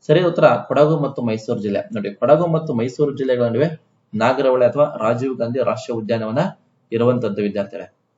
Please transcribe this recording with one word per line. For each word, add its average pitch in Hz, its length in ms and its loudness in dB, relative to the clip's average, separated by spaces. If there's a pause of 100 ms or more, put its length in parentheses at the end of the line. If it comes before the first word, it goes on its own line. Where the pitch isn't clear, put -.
ಸರಿಯಾದ 180 200 4
ಉತ್ತರ 170 200 2
ಕೊಡಗು 147 520 2
ಮತ್ತು - 220 -4
ಮೈಸೂರು 113 380 -4
ಜಿಲ್ಲೆ. 101 200 -2
ನೋಡಿ, 101 340 -8
ಕೊಡಗು 156 340 4
ಮತ್ತು 156 260 -2
ಮೈಸೂರು 127 440 -2
ಜಿಲ್ಲೆಗಳ 127 280 0
ನಡುವೆ 139 360 -2 (340)
ನಾಗರಹೊಳೆ 127 500 2
ಅಥವಾ 143 360 2
ರಾಜೀವ್ 120 360 -2
ಗಾಂಧಿ 120 220 -4
ರಾಷ್ಟ್ರೀಯ 113 380 -4
ಉದ್ಯಾನವನ 110 400 -4 (540)
ಇರುವಂತದ್ದು 117 500 0
ವಿದ್ಯಾರ್ಥಿಗಳೇ. 98 520 -6 (240)